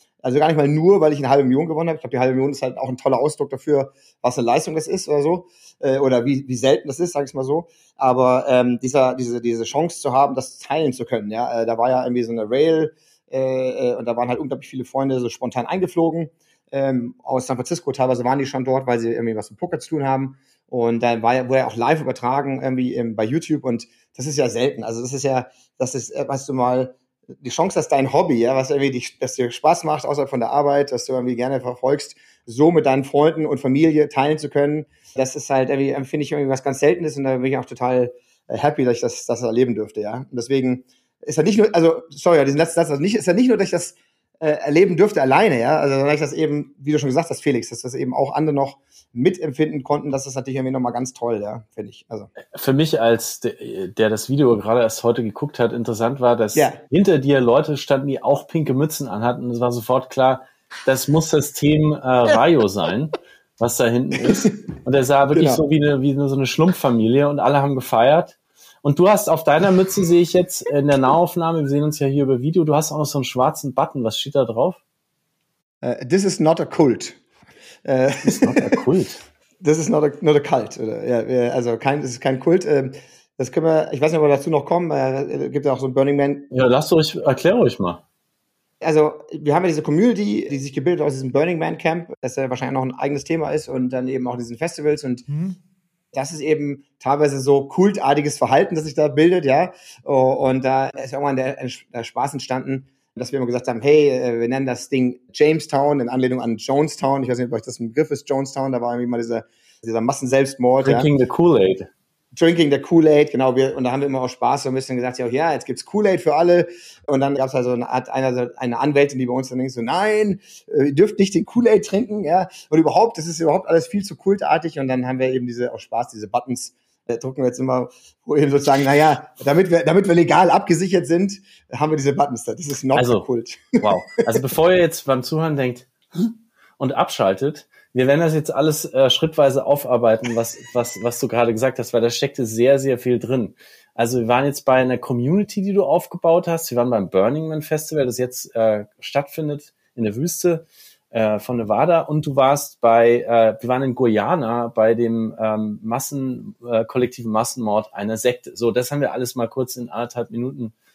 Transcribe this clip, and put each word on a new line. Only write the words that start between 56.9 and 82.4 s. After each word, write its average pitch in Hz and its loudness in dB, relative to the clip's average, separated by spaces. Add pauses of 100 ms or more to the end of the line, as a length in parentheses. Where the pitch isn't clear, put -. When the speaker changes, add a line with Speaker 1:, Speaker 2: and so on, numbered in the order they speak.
Speaker 2:
dir 135 2
Leute 135 2
standen, 139 -2
die 135 -4
auch 139 0
pinke 147 -2
Mützen 147 -2
anhatten 117 -4
und 120 -6
es 117 -4
war 120 0
sofort 127 -2
klar, 131 2 (440)
das 131 0
muss 156 2
das 147 0
Team, 151 2
äh, 147 -4
Speaker 1:
<laughs> - -12
Speaker 2:
Rayo 127 4
sein, 98 -2 (480)
was 117 -2
da 123 2
hinten 120 0 (120)
ist. 196 2 (320)
Und - -2
der 139 4
sah 139 4
wirklich 160 4
Speaker 1:
Genau. 123 2
Speaker 2:
so 139 0
wie 151 4
eine, 143 2
wie 139 2
eine, 139 0
so 135 -2
eine 135 0
Schlumpffamilie 139 2
und 147 -4
alle 139 2
haben 139 0
gefeiert. 131 2 (420)
Und 143 2
du 180 6
hast 208 2
auf 160 0
deiner 170 4
Mütze, 190 2
sehe 170 6
ich 175 2
jetzt 180 0
in 143 0
der 139 4
Nahaufnahme, 165 2
wir 143 -2
sehen 143 0
uns 151 -2
ja 143 0
hier 143 0
über 131 0
Video, 165 0
du 151 2
hast 151 -2
auch 151 -6
noch 147 0
so 143 -4
einen 127 -2
schwarzen 127 -2
Button. 139 -2
Was 110 -4
steht 143 -6
da 135 2
drauf? 120 -2 (1040)
Speaker 1:
Äh, 123 -6
this 190 2
is 180 -2
not 160 2
a 156 -2
cult. - 0 (720)
Äh, 131 2
Speaker 2:
This - -6 (120)
is - -6
not - 2
a - -2
cult. - 0 (320)
Speaker 1:
<laughs> - -20
This 156 2
is 156 -4
not 151 2
a, 147 2 (100)
not 151 4
a 143 2
cult. - -4
Oder, 110 -6
ja, 120 0
ja, 123 0
also 120 -2
kein, 139 -2
das 135 -6
ist 120 -12
kein 131 0
Kult. 170 2